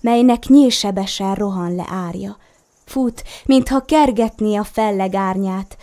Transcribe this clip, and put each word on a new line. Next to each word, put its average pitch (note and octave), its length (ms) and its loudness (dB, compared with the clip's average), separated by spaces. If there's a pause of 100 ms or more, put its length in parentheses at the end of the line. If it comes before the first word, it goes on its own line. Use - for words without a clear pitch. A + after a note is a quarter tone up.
melynek A#3+ 460 2
nyílsebesen G3+ 880 2
rohan F#3+ 400 -4
le F3+ 140 -6
árja. F#3 480 -10 (480)
Fut, B3+ 400 -4 (220)
mintha C4 380 2
kergetné A3+ 720 0
a G#3 80 -4
felleg G3 500 -2
árnyát, F#3+ 680 -4